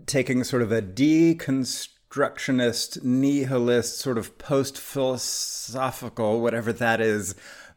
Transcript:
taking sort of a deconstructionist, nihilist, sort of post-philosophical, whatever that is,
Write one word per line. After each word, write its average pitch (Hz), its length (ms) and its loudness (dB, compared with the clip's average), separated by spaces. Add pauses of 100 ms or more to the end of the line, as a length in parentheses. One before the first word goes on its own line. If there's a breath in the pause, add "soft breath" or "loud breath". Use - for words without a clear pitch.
taking 127 380 0
sort 120 180 0
of 107 100 0
a 113 100 2
deconstructionist, 135 2250 0
nihilist, 127 960 2
sort 127 180 -2
of - 200 -6
post-philosophical, 127 2000 -4
whatever 117 320 0
that 113 280 2
is, 107 340 0 (420 loud breath)